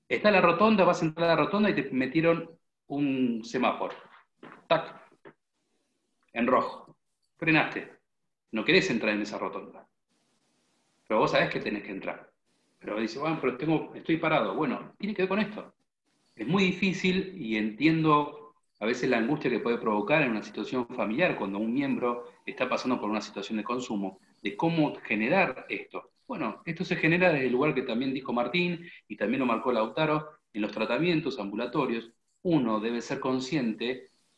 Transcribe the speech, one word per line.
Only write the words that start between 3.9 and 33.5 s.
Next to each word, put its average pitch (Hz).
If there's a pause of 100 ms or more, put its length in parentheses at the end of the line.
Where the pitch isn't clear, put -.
Tac. - (1300)
En 120
rojo. - (420)
Frenaste. 156 (600)
No 110
querés 175
entrar 110
en 104
esa 104
rotonda. - (1200)
Pero 110
vos 143
sabés 143
que -
tenés 104
que 104
entrar. - (480)
Pero 104
dice, 113
"Bueno, 156
pero 131
tengo, 151
estoy -
parado". 143
Bueno, 127
tiene 202
que 190
ver 185
con 196
esto. 208 (640)
Es 110
muy 190
difícil 180
y 110
entiendo 147 (240)
a 104
veces 123
la 117
angustia 143
que 110
puede 117
provocar 113
en 123
una 104
situación 120
familiar 127
cuando 101
un 113
miembro 123 (200)
está -
pasando 120
por 104
una 107
situación 104
de 104
consumo, 113 (220)
de -
cómo 165
generar 131
esto. - (160)
Bueno, 147
esto 170
se 175
genera 170
desde 135
el 123
lugar 147
que 127
también 127
dijo 131
Martín 170 (180)
y 110
también 113
lo 131
marcó 120
Lautaro, 151 (200)
en 104
los 104
tratamientos 143
ambulatorios 117 (300)
uno 120
debe 117
ser 135
consciente 127 (280)